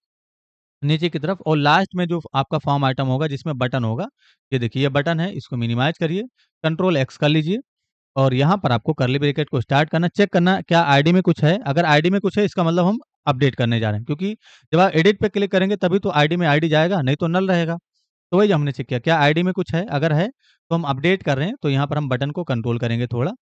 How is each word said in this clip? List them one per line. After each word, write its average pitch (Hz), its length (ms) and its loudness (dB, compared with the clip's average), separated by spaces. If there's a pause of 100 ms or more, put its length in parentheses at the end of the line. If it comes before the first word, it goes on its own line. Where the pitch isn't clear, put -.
(840)
नीचे 151 260 0
की 156 100 -4
तरफ, 170 220 -4
और 156 160 0
लास्ट 156 400 2
में 180 120 -2
जो 170 120 -4 (140)
आपका 139 240 -2
फॉर्म 143 260 0
आइटम 131 220 0
होगा 135 200 0
जिसमें 139 320 -6
बटन 127 260 -2
होगा, 117 220 -4 (460)
ये 131 60 0
देखिए, 120 240 -4
ये 143 80 2
बटन 156 300 -2
है, 175 160 -4
इसको 135 200 -10
मिनिमाइज 120 420 -2
करिए, 170 240 -4 (420)
कंट्रोल 165 320 0
एक्स 135 200 -2
कर 147 120 0
लीजिए 160 300 0 (580)
और 135 180 2
यहाँ 147 240 2
पर 143 140 -2
आपको 120 200 -2
कर्ली 131 260 0
ब्रैकेट 143 300 -2
को 131 120 -2
स्टार्ट 143 300 0
करना, 170 180 0
चेक 202 240 0
करना 185 280 2
क्या 170 240 2
आईडी 147 280 4
में 185 100 4
कुछ 170 220 0
है। 170 220 4
अगर 147 180 0
आईडी 156 260 4
में 196 100 0
कुछ 190 180 -2
है, 208 60 2
इसका 185 200 0
मतलब 170 220 2
हम 214 120 0 (280)
अपडेट 135 280 2
करने 117 260 0
जा 107 100 -2
रहे 107 80 -2
हैं, 113 60 -8
क्योंकि 185 300 -4 (380)
जब 160 80 4
आप 190 140 4
एडिट 180 260 2
पे 214 80 0
क्लिक 196 240 -2
करेंगे 190 240 0
तभी 185 220 0
तो 196 140 -4
आईडी 151 240 2
में 175 100 0
आईडी 156 220 2
जाएगा, 160 340 2
नहीं 131 140 0
तो 175 100 -4
नल 185 240 0
रहेगा। 170 260 0 (560)
तो 180 60 2
वही 208 120 4
हमने 147 220 0
चेक 139 160 -8
किया, 127 100 -2
क्या 160 200 0
आईडी 156 240 2
में 185 120 0
कुछ 175 200 -6
है, 170 140 -2
अगर 151 240 -2
है 160 140 2
तो - 480 -10
हम 170 100 0
अपडेट 147 380 -2
कर 139 160 -2
रहे 147 80 -2
हैं। 233 160 -6
तो 151 80 0
यहाँ 139 160 0
पर 147 120 -4
हम 147 100 -4
बटन 127 220 -2
को 175 140 -6
कंट्रोल 117 340 -2
करेंगे 117 280 -2
थोड़ा, 123 360 -2